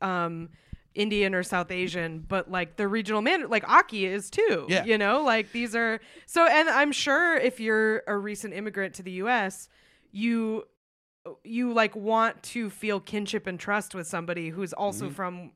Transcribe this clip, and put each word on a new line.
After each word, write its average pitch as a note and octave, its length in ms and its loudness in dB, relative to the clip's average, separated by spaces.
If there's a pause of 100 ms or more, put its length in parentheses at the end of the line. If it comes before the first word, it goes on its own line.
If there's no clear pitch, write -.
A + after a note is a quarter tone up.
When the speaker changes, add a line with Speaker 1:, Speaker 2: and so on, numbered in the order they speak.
Speaker 1:
um, E3+ 460 -2 (460)
Indian G3+ 400 2
or F3+ 80 0
South F3+ 280 -2
Asian, E3+ 480 -4
but, F3+ 300 -4
like, F3 260 -4
the G3+ 120 -2
regional G#3+ 340 -2
man, D4+ 260 2
like, A3 220 0
Aki A3 380 4
is G3 240 -6
too. E4+ 360 2
Speaker 2:
Yeah. G#3+ 180 2
Speaker 1:
You A3 120 4
know, G#3+ 260 4
like, A3 280 2
these A#3 240 -4
are A3+ 240 0 (260)
so, E4+ 220 6
and D#4 200 6
I'm D4 240 4
sure D#4 460 2
if B3+ 220 2
you're A3 480 2
a G#3 100 0
recent G3+ 380 -8
immigrant G3+ 400 -6
to F#3+ 80 -14
the F#3 80 -10
U F#3 180 -4
S, G#3 400 -2 (420)
you, A3 540 -2 (760)
you, A#3+ 280 -2
like, A3 240 4
want A3 480 2
to A3 280 -6
feel G#3 280 -4
kinship G#3 460 -4
and F3+ 140 -6
trust G3+ 340 -4
with F3 140 -8
somebody E3+ 420 -6
who's E3+ 240 -8
also G3+ 320 -4
Speaker 2:
Mm-hmm. C#3+ 80 -8
Speaker 1:
from F3+ 420 -8